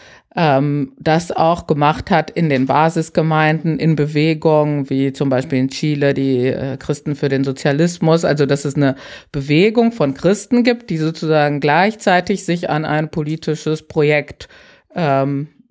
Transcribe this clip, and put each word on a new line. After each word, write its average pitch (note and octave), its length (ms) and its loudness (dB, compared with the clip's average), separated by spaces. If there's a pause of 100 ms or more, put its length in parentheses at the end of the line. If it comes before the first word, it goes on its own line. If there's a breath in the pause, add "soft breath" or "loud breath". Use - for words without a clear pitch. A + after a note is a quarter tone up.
(360 loud breath)
ähm, C#3+ 640 2
das D#3+ 320 0
auch E3 360 0
gemacht D3 440 0
hat D#3 180 2
in E3 200 0
den C3 180 2
Basisgemeinden, D#3 1120 0
in D#3 160 2
Bewegungen, D3+ 960 0
wie C3+ 240 0
zum C#3 160 -2
Beispiel C3 300 0
in C3+ 100 0
Chile C#3+ 440 0
die, C3+ 340 0
äh, C3 300 -4
Christen D3 380 -6
für C#3 140 -2
den C3+ 140 0
Sozialismus. D#3+ 840 0
Also, D3 200 2
dass C#3+ 200 0
es C#3+ 100 -6
eine C#3 200 2 (360 loud breath)
Bewegung G3 600 2
von C#3+ 220 0
Christen G#3 500 0
gibt, A#3+ 280 -2
die E3 60 -2
sozusagen D#3 640 0
gleichzeitig F3+ 840 0
sich F3 240 -2
an D3+ 160 -2
ein D3+ 240 -2
politisches D#3 760 -6
Projekt, D3 600 0 (460 loud breath)
ähm, C#3 540 0 (240)